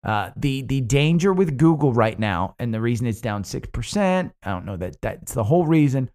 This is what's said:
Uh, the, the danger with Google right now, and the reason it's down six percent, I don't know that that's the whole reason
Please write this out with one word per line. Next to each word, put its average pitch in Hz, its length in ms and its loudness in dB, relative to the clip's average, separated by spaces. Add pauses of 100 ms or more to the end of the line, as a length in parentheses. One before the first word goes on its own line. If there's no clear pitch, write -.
Uh, 104 340 -2
the, 135 260 -2
the 135 180 -2
danger 151 520 2
with 180 240 2
Google 147 360 4
right 110 260 2
now, 98 400 -2
and 117 160 -4
the 110 60 -2
reason 120 260 0
it's 107 140 -4
down 104 240 -4
six - 280 -8
percent, 185 600 -2 (100)
I 98 80 -6
don't 92 160 -6
know 98 100 -8
that 87 240 -8
that's - 340 -8
the 82 100 0
whole 160 220 2
reason 143 480 2